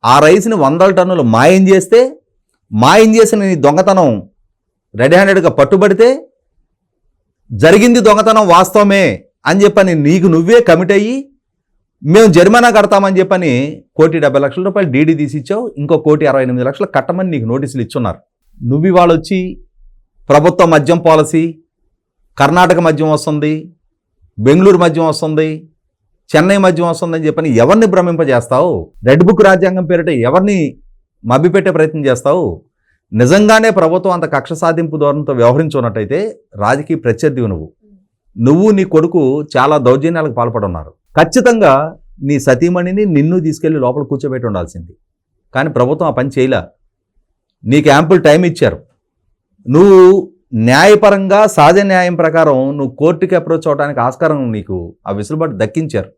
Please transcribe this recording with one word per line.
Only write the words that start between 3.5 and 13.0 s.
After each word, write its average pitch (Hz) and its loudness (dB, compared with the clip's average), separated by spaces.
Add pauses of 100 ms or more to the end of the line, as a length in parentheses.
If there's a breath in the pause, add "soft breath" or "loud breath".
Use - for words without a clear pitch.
నీ 180 -2 (100)
దొంగతనం 180 2 (920)
రెడ్ 143 2
హ్యాండెడ్‌గా 190 2
పట్టుబడితే, 202 2 (1600)
జరిగింది 220 4
దొంగతనం 214 2 (100)
వాస్తవమే 196 2 (460)
అని 196 2
చెప్పని 190 2 (140)
నీకు 180 2
నువ్వే 190 4
కమిట్ 175 2
అయ్యి, 226 -2 (880)
మేము 202 4 (100)
జరిమానా 233 4
కడతామని 196 0